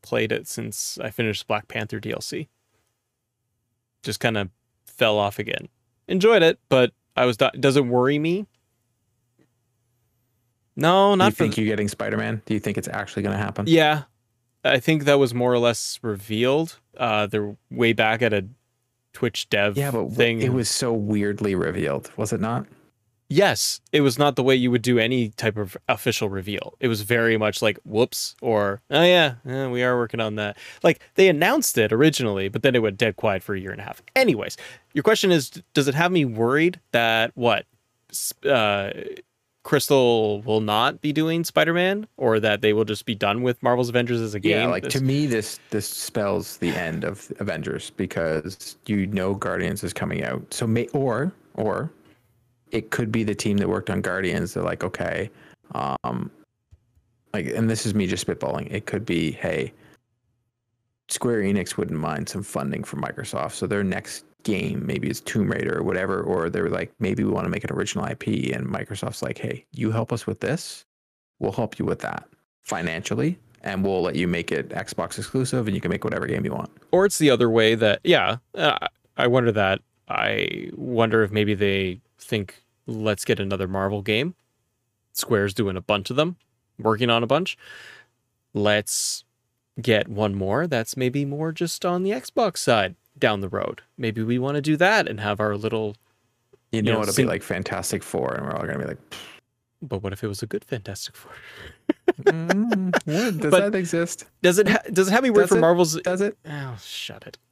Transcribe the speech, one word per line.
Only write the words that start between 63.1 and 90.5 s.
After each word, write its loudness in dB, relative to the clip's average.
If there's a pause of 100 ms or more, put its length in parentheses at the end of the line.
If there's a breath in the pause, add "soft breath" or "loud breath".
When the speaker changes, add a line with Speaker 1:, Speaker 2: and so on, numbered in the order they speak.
Speaker 2:
So -6
their -2
next -6 (200)
game, -2
maybe -4
it's -6
Tomb -2
Raider -2
or -2
whatever, -2
or -2
they're -2
like, -6
"Maybe -2
we 0
wanna -2
make -6
an -4
original -4
I -6
P," -4
and -4
Microsoft's -8
like, -8
"Hey, -8
you -2
help -2
us -6
with -6
this, -6 (540)
we'll -4
help -4
you -4
with -2
that -10 (340)
financially, -4 (240)
and -2
we'll 2
let 0
you 0
make -2
it -2
Xbox -6
exclusive, -2
and -2
you -2
can -4
make -2
whatever -2
game -2
you -4
want." -8 (220)
Speaker 1:
Or 6
it's 0
the 6
other 6
way 6
that, 4
yeah, 4 (180)
uh, 0 (300)
I 2
wonder 4
that. 2 (280)
I -2
wonder 2
if 0
maybe 2
they 0 (180)
think, -6 (240)
Let's -2
get -8
another -4
Marvel -2
game. -2 (800)
Square's 0
doing -2
a -6
bunch -2
of -2
them, 0 (400)
working 2
on 4
a -2
bunch. 0 (960 loud breath)
Let's 0 (560)
get 2
one -2
more -2